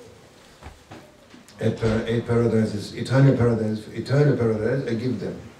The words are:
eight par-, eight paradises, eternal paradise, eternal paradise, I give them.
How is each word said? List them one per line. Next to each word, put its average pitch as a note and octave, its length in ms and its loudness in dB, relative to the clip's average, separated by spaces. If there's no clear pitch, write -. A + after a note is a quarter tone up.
eight A2+ 180 -2
par-, A2 300 0
eight A#2 180 -2
paradises, A2 680 0
eternal C3+ 400 4
paradise, A2 540 0
eternal C3 480 2
paradise, A2+ 500 -2
I A#2 80 -2
give A2 240 -4
them. - 180 -8